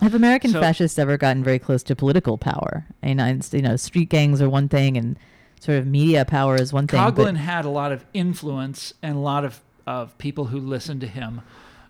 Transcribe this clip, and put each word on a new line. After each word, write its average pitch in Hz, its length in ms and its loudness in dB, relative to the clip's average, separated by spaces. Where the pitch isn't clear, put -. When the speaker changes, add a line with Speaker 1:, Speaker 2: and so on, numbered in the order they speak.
Speaker 1:
Have 214 140 4
American 240 380 4
Speaker 2:
So 160 80 0
Speaker 1:
fascists 165 380 0
ever 143 180 2
gotten 135 280 0
very 131 140 2
close 127 260 -2
to 131 120 -2
political 139 420 2
power? - 480 -4
I - 40 -6
mean, 135 140 0
I, 127 180 0
you 143 100 0
know, 120 140 2
street 165 320 -2
gangs 143 320 4
are 139 80 4
one 139 200 2
thing 135 280 2
and 117 220 -2
sort 147 180 0
of 131 80 -2
media 143 380 4
power 135 320 2
is 131 160 0
one 143 140 0
thing, 185 120 0
but 208 160 4
Speaker 2:
Coughlin 190 220 2
had 165 280 -4
a 147 40 -4
lot 143 240 -4
of 131 120 -8
influence 147 880 -4
and 147 140 -4
a 143 40 -2
lot 143 240 -2
of, 123 160 -10
of 123 320 -8
people 143 280 -6
who 127 120 -6
listened 135 440 -8
to 127 40 -8
him. 113 360 -10